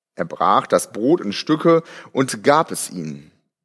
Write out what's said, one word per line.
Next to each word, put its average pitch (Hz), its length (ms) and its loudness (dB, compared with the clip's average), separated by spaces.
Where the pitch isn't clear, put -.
Er 90 60 -4
brach 98 420 0
das - 280 0
Brot 127 260 0
in 101 140 -6
Stücke 160 500 2
und 127 280 -2
gab 147 300 2
es - 180 -8
ihnen. 78 420 -12